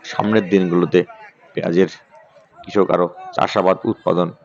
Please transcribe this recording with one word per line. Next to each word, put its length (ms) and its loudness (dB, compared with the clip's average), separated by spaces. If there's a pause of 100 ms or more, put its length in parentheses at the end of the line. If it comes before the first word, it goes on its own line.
(100)
সামনের 420 0
দিনগুলোতে 480 2 (520)
পেঁয়াজের 380 0 (720)
কৃষক 320 0
আরও 120 2 (280)
চাষাবাদ 420 0 (140)
উৎপাদন 380 -2 (160)